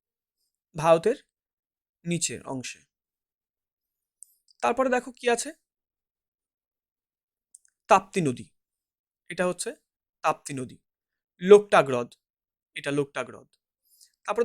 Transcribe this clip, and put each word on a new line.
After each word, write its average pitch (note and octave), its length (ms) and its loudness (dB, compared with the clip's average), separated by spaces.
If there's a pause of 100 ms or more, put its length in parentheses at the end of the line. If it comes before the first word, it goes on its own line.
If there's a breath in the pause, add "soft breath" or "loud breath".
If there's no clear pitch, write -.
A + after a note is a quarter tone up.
(760)
ভারতের E3 400 2 (880)
নিচের B2+ 360 -6 (120)
অংশে। B2 280 -12 (1800)
তারপরে A#3+ 340 0
দেখো B3 220 -4
কি - 160 -6
আছে, B3+ 160 -6 (2500)
তাপ্তি G3 380 2
নদী, A#2+ 180 -6 (840)
এটা F3+ 180 -2
হচ্ছে F3+ 200 -8 (540)
তাপ্তি D#3 360 -4
নদী। B2+ 160 -12 (680)
লোকটাক G3 480 6
হ্রদ, A#2+ 200 -4 (640)
এটা D3 220 -8
লোকটাক C#3 320 -4
হ্রদ। A2 180 -20 (760 soft breath)
তারপর G#3 200 -2